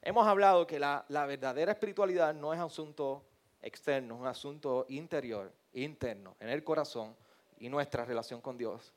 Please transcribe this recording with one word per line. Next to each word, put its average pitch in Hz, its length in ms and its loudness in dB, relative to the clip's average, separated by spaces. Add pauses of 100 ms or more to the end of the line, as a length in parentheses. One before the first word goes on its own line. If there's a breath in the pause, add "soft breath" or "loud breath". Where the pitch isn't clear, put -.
hemos 214 240 6
hablado 196 400 8
que 156 100 -6
la, 143 300 0
la 147 180 0
verdadera 139 460 0
espiritualidad 190 640 2
no 151 180 -4
es 165 60 -4
asunto 147 680 -6 (380)
externo, 123 500 -2
es 120 80 -10
un 127 60 -4
asunto 135 640 -4
interior, 131 640 -6 (220)
interno, 113 680 -8
en 110 100 -10
el 151 140 -4
corazón 131 520 -4 (420 soft breath)
y 120 120 -12
nuestra 139 360 -2
relación 117 340 -6
con 127 160 -10
Dios. 113 420 -8